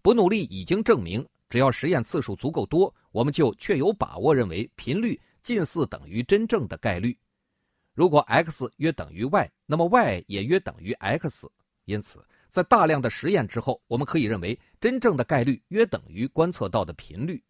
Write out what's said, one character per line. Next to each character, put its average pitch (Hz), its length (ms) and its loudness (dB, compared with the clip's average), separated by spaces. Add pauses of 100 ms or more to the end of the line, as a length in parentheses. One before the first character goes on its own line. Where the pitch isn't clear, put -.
伯 214 120 6
努 196 160 4
利 208 160 0
已 95 180 -10
经 185 180 -2
证 196 220 4
明， 92 240 -6 (220)
只 117 80 -2
要 131 120 4
实 - 200 -4
验 185 120 0
次 147 200 -4
数 101 140 -6
足 143 140 -6
够 131 160 -4
多， 170 260 2 (200)
我 110 100 -2
们 143 100 2
就 139 240 2
确 185 220 -2
有 160 140 2
把 - 260 -4
握 135 160 2
认 123 140 2
为 87 280 -6
频 147 260 -4
率 220 180 -4 (240)
近 202 220 -2
似 151 220 -2
等 73 200 -14
于 107 160 -4
真 214 240 2
正 196 220 0
的 85 80 -10
概 92 220 -2
率。 110 180 -2 (760)
如 175 160 2
果 147 120 6
X 147 560 -2
约 156 160 -2
等 76 180 -12
于 92 140 -6
Y， 151 260 0 (140)
那 147 100 -2
么 170 120 2
Y 175 400 2
也 98 140 -4
约 147 200 2
等 - 180 -12
于 95 140 -8
X。 - 580 -6 (320)
因 104 180 -4
此， - 240 -20 (240)
在 180 140 0
大 202 220 6
量 151 160 2
的 123 80 -2
实 - 220 -4
验 156 140 2
之 113 140 -6
后， - 280 -4
我 117 100 -2
们 143 80 -2
可 - 120 -2
以 143 60 2
认 107 160 -2
为 98 180 -4 (220)
真 254 180 0
正 220 200 2
的 123 80 0
概 135 180 2
率 131 240 0
约 220 180 2
等 - 220 -6
于 92 200 -4
观 165 220 0
测 107 200 -4
到 98 160 0
的 80 80 -12
频 98 340 -10
率。 160 220 -8